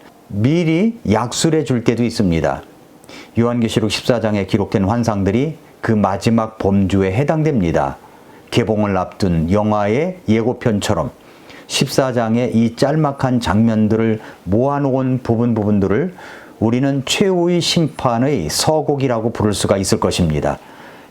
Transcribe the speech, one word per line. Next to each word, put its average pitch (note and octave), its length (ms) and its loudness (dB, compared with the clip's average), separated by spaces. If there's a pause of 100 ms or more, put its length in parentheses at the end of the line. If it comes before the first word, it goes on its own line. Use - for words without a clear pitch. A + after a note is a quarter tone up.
(280)
미리 D#3+ 720 0 (100)
약술해 B2+ 540 0
줄 A#2+ 220 -2
때도 A#2+ 180 2
있습니다. E2 580 0 (760)
요한계시록 A#2 500 0
십사 A#2+ 300 0
장에 G#2 280 0
기록된 G2+ 360 0
환상들이 A2+ 720 0 (240)
그 - 140 0
마지막 G#2+ 640 0
범주에 F#2+ 560 2
해당됩니다. A#2 840 0 (540)
개봉을 G#2 440 0
앞둔 F2 560 -2
영화의 G#2+ 680 0 (100)
예고편처럼 A2 840 0 (560)
십사 C3+ 460 0
장의 A#2 420 0
이 A2+ 220 0
짤막한 C#3 640 0
장면들을 A2 800 2 (240)
모아놓은 C3 800 0
부분 A#2+ 300 0
부분들을 G#2 600 0 (460)
우리는 C3 460 0
최후의 F3+ 540 2
심판의 C3 880 0
서곡이라고 C3+ 840 0
부를 G#2+ 200 0
수가 - 220 0
있을 G2 240 0
것입니다. D2+ 580 -2 (540)